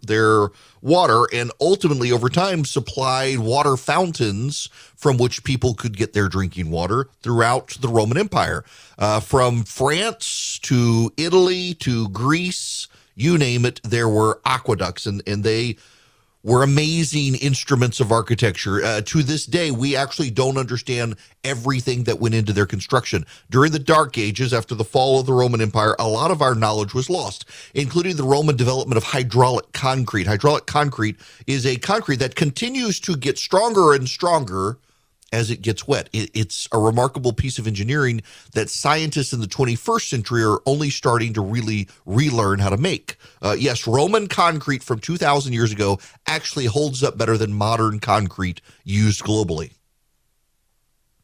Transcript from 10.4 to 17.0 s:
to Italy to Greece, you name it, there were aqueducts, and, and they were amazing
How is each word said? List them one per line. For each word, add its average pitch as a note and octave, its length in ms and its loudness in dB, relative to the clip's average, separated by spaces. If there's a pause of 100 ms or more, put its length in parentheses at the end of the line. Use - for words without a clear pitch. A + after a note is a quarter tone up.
to A#2 580 2
Italy F3+ 580 2
to A2+ 340 -4
Greece, D3+ 800 -4 (280)
you E3 200 2
name B2 260 2
it, A#2+ 180 -2
there A#2 280 0
were G#2+ 340 2
aqueducts, G2+ 640 -2
and, G2+ 200 -6
and G2+ 160 -4
they A2 360 0 (640)
were B2 200 6
amazing D3 720 0